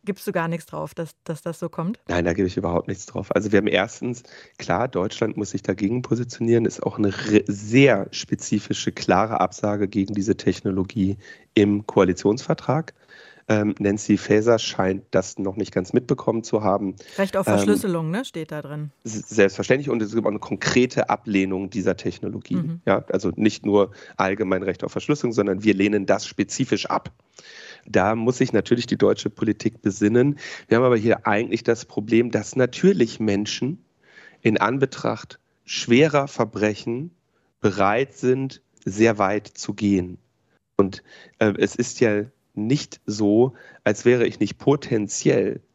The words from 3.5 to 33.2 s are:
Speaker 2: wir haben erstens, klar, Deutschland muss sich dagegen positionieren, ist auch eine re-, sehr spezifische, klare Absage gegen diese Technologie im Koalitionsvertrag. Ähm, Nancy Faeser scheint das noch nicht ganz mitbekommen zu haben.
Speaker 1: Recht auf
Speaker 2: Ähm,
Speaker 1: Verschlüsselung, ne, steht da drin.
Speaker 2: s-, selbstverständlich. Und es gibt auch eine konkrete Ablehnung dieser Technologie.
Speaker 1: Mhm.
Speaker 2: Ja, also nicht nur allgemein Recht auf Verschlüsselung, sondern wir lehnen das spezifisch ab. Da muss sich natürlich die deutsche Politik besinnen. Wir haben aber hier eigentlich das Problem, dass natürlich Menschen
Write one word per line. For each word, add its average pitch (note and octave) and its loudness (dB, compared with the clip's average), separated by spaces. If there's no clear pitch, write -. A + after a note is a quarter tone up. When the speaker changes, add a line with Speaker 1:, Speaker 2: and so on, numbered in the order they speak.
Speaker 2:
wir G#2+ 4
haben G#2 2
erstens, G#2+ -2
klar, G#2+ -2
Deutschland G#2+ -4
muss G#2 -6
sich F#2+ -6
dagegen G#2 -2
positionieren, A#2 0
ist - -4
auch - -4
eine G#2 2
re-, G#2+ 6
sehr G#2+ 4
spezifische, - -4
klare G#2+ 0
Absage G#2 -2
gegen G2+ -2
diese G2+ 0
Technologie G2 -2
im G#2 4
Koalitionsvertrag. G#2+ 0
Ähm, G#2+ 2
Nancy G2+ 2
Faeser G#2+ 4
scheint F#2+ -2
das - -2
noch G2 -6
nicht G#2 -6
ganz - -4
mitbekommen A#2+ -2
zu G#2+ -2
haben. G2 0
Speaker 1:
Recht G3 -2
auf G3 -2
Speaker 2:
Ähm, G#3 2
Speaker 1:
Verschlüsselung, G3 0
ne, A3+ -4
steht D#3+ -12
da D3+ -10
drin. D3+ -10
Speaker 2:
s-, A2 -10
selbstverständlich. A2+ 2
Und A#2 0
es G#2+ -4
gibt A2+ 0
auch G#2 2
eine G#2 -6
konkrete - 0
Ablehnung F#2+ 0
dieser F#2 0
Technologie. - -8
Speaker 1:
Mhm. E3+ -4
Speaker 2:
Ja, G2+ 0
also F#2+ -2
nicht G#2+ 0
nur G2+ 2
allgemein F#2+ -2
Recht F#2+ -4
auf - -8
Verschlüsselung, C#3+ -2
sondern G#2 0
wir G#2 4
lehnen G2 2
das G2 0
spezifisch - -4
ab. - -6
Da G#2 2
muss A2+ 0
sich C3 0
natürlich A#2 2
die - -2
deutsche - 2
Politik - -4
besinnen. A2+ 2
Wir A2+ 4
haben B2+ 4
aber B2 4
hier A2 0
eigentlich A2 0
das A#2 0
Problem, A2+ 0
dass A2+ -4
natürlich C3 2
Menschen A2 -2